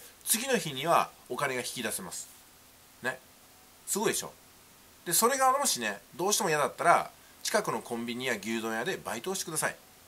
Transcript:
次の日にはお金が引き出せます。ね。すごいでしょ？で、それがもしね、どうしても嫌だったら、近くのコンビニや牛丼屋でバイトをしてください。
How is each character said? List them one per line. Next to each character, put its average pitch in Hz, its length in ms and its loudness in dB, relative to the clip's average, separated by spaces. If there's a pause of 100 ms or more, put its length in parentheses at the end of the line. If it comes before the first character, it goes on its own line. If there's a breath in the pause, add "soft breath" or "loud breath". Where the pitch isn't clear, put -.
(260 loud breath)
次 226 220 0
の 247 100 2
日 160 160 -4
に 135 120 -4
は 143 240 4 (200)
お 123 80 -4
金 135 160 -2
が 123 80 -2
引 - 60 -6
き 123 140 -6
出 107 100 -2
せ 101 100 -8
ま 85 100 -10
す。 - 160 -12 (720)
ね。 127 160 -4 (680)
す - 120 -2
ご 214 80 0
い 131 60 2
で - 60 -2
し - 40 -4
ょ？ 78 120 -12 (720)
で、 175 80 -2
そ 220 140 4
れ 269 100 2
が 262 140 6
も 285 120 2
し - 160 0
ね、 104 220 -4 (120)
ど 180 120 -2
う 202 80 2
し - 20 2
て 226 60 0
も 180 80 2
嫌 151 80 4
だ 139 80 4
っ - 100 -6
た 135 80 -4
ら、 156 260 6 (320 loud breath)
近 - 200 0
く 156 100 -2
の 113 80 -2
コ 117 160 -6
ン 117 80 -6
ビ 120 100 -4
ニ 127 120 -4
や 120 100 0
牛 110 240 -4
丼 113 140 -4
屋 113 100 -2
で 220 140 -2
バ 101 180 -6
イ 120 60 -8
ト 185 80 -4
を 196 40 -4
し 196 40 -4
て - 80 -6
く 170 60 -8
だ 160 40 -4
さ - 140 0
い。 - 60 -10 (300)